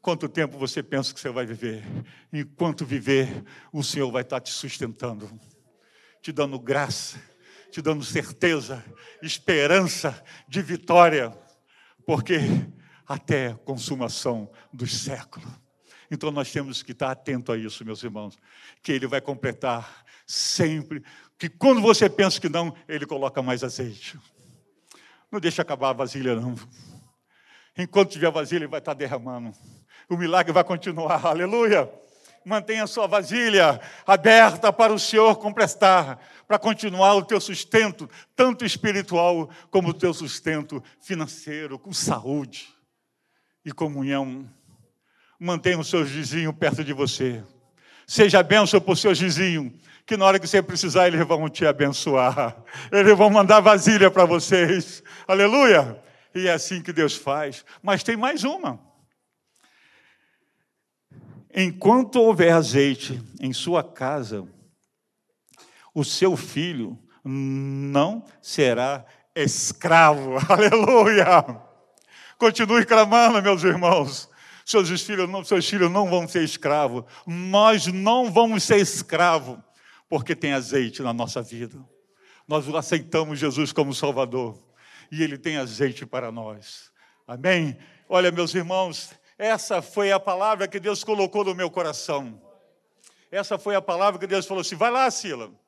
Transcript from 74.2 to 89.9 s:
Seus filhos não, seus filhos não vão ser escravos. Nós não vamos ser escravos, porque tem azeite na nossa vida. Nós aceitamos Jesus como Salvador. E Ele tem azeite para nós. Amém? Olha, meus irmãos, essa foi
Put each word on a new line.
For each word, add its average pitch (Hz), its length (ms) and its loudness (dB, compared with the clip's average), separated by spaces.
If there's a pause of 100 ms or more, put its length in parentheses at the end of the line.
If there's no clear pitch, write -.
Seus 185 380 0
filhos 190 260 -4
não, 185 160 -10
seus 185 240 0
filhos 180 220 2
não 190 180 0
vão 175 200 0
ser 170 160 -2
escravos. 143 600 -4 (200)
Nós 190 640 2
não 214 440 0
vamos 220 320 2
ser 220 140 4
escravos, 160 800 0 (500)
porque 156 280 -4
tem 143 180 -4
azeite 127 480 -4
na 127 100 -4
nossa 117 300 -6
vida. 117 380 -14 (680)
Nós 151 280 -2
aceitamos 151 640 -4
Jesus 143 320 -2
como 139 240 -2
Salvador. 123 640 -4 (500)
E 156 120 -4
Ele 143 160 -6
tem 156 180 -8
azeite 127 480 -6
para 123 260 -10
nós. 107 600 -16 (340)
Amém? 151 520 -2 (300)
Olha, 180 240 2
meus 170 220 -6
irmãos, 180 640 -6 (200)
essa 208 460 -4
foi 202 280 -2